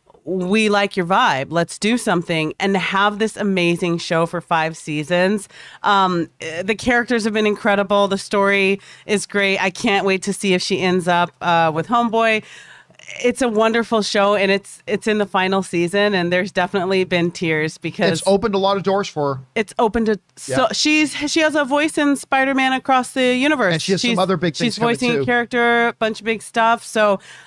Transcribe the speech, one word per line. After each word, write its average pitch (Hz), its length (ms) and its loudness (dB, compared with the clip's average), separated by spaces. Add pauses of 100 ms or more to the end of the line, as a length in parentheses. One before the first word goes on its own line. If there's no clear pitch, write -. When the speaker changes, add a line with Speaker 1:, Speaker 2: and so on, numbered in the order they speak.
(240)
Speaker 1:
"We 190 440 0
like 202 280 0
your 180 100 0
vibe. 180 440 2
Let's 165 280 -2
do 220 180 0
something," 170 640 -2
and 196 160 0
to 190 60 0
have 196 400 0
this 214 160 -2
amazing 175 600 0
show 165 280 0
for 170 140 -8
five 160 360 -2
seasons. 175 720 0 (360)
Um, 185 440 2 (120)
eh, 160 240 -8
the 214 100 -2
characters 240 480 0
have 220 120 -2
been 214 120 2
incredible. 202 640 2
The 196 100 -2
story 196 640 0 (260)
is 196 200 -2
great. 196 360 0
I 190 80 0
can't 202 340 0
wait 190 200 0
to 196 80 -2
see 185 220 0
if 180 80 0
she 180 180 -2
ends 185 260 0
up, 175 240 2 (100)
uh, 165 340 2
with 160 120 -4
Homeboy. 226 560 0 (800)
It's 247 200 0
a 247 60 2
wonderful 220 540 0
show, 202 320 2
and 196 160 2
it's, - 360 -4
it's 202 200 -4
in 214 120 2
the 202 80 0
final 190 360 0
season, 190 520 0
and 175 180 0
there's 180 200 0
definitely 185 520 0
been 175 260 0
tears 160 480 -4
because 170 420 -2
Speaker 2:
It's - 80 -2
opened 202 260 2
a 196 40 0
lot 196 180 2
of 190 60 -4
doors 196 260 0
for 139 280 -2
her. 135 40 -14 (140)
Speaker 1:
it's 220 240 -4
opened 226 300 0
a, 214 100 0 (180)
so - 260 -2
Speaker 2:
Yeah. 247 100 2
Speaker 1:
she's, 302 420 0 (160)
she 330 100 0
has 311 140 2
a 294 100 2
voice 294 340 0
in 285 180 2
Spider-Man 269 560 0
Across 254 400 0
the 254 220 2
Universe. 254 400 2
Speaker 2:
And 160 80 -2
she 185 100 -2
has 180 100 0
some 240 80 0
Speaker 1:
She's, 226 80 0
Speaker 2:
other 185 180 2
big 165 200 -2
things 233 180 -2
Speaker 1:
she's - 40 -10
Speaker 2:
coming, 233 160 2
Speaker 1:
voicing 240 180 0
Speaker 2:
too. 233 100 0
Speaker 1:
a - 40 -2
character, 240 640 2
a 226 60 -2
bunch 220 260 -4
of 202 40 -18
big 220 180 -4
stuff. 233 420 0
So 208 340 2 (280)